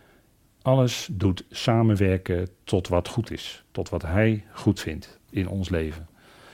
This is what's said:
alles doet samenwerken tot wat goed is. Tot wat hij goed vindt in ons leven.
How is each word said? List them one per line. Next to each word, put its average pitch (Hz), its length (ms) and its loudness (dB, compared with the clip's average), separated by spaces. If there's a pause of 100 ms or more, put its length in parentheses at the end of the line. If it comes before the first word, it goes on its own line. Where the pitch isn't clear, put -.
(640)
alles 131 500 2
doet 95 380 0
samenwerken 95 1000 2 (160)
tot 92 240 0
wat 87 200 0
goed - 220 -4
is. - 400 -12
Tot 95 180 -6
wat 85 140 -4
hij 104 500 2
goed - 280 0
vindt - 380 -10 (120)
in 92 180 -2
ons 95 200 -4
leven. 80 400 -4 (460)